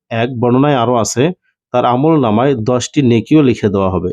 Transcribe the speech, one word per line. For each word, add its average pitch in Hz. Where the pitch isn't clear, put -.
এক 117
বর্ণনায় 131
আরও 123
আছে, 120
তার 123
আমল 131
নামায় 120
দশটি 123
নেকিও 120
লিখে 117
দেওয়া 98
হবে। 90